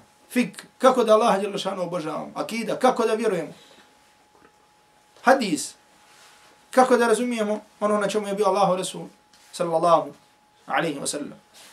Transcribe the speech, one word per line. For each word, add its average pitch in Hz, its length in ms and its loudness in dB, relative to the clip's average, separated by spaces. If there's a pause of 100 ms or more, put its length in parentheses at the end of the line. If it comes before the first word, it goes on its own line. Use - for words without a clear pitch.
(300)
Fik, - 360 -4 (120)
kako 254 260 4
da 214 100 6
Allaha 214 260 4
dželle 202 180 -6
šanu 190 240 -6
obožavamo? 160 520 -8
Akida, 202 440 -6
kako 247 280 2
da 220 80 0
vjerujemo? 196 380 -4 (1700)
Hadis, 233 520 0 (960)
kako 254 260 4
da 233 100 2
razumijemo 220 540 0 (200)
ono 208 180 0
na 202 100 -2
čemu 202 200 -4
je 202 60 -6
bio 202 120 0
Allahu 190 300 2
Resul? - 300 -10 (480)
Sallallahu 165 560 2 (560)
alaihi 147 320 -2
wa - 80 -8
sallam. - 320 -8 (340)